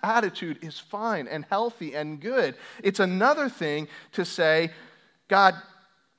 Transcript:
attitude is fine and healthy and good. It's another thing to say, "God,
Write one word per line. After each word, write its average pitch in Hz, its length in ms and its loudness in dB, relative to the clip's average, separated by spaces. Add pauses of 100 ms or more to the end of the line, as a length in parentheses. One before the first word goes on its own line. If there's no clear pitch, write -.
attitude 196 580 -2
is 156 160 -12
fine 208 520 -6
and 151 200 -8
healthy 196 460 -4
and 151 240 -6
good. 185 360 0 (280)
It's 196 160 0
another 220 480 2
thing 151 400 -6 (240)
to 180 140 -4
say, 165 460 2 (580)
"God, 196 240 6 (640)